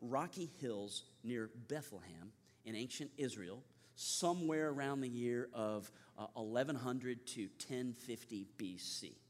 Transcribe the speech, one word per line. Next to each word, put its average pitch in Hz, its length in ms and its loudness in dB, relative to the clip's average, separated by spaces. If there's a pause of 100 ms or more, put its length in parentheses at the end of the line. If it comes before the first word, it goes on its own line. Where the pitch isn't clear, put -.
rocky 156 580 2
hills 104 440 0 (200)
near 113 260 0 (180)
Bethlehem 92 640 -6 (340)
in 110 100 -2
ancient 123 420 -2
Israel, 107 460 -2 (320)
somewhere 160 760 4
around 139 320 2
the 131 80 2
year 120 440 2
of, 107 380 0 (260)
uh, 107 80 -4 (100)
eleven 120 400 4
hundred 123 520 0
to - 200 -2 (120)
ten 127 340 -2
fifty 113 540 -6 (100)
B 92 200 -4
C. - 380 -6 (140)